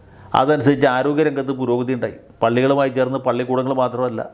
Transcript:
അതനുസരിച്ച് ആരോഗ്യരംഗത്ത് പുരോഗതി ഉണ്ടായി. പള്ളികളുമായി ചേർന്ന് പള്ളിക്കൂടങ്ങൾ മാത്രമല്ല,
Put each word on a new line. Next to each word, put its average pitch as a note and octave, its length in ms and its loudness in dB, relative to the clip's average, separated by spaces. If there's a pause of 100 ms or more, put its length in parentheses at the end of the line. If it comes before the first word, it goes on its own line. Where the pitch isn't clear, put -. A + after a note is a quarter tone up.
(400)
അതനുസരിച്ച് C#3 560 2
ആരോഗ്യരംഗത്ത് C#3 640 0
പുരോഗതി B2 380 -2
ഉണ്ടായി. A2 200 -6 (240)
പള്ളികളുമായി C3 560 2
ചേർന്ന് C3 300 0
പള്ളിക്കൂടങ്ങൾ B2+ 460 -2 (100)
മാത്രമല്ല, A#2+ 380 -4 (120)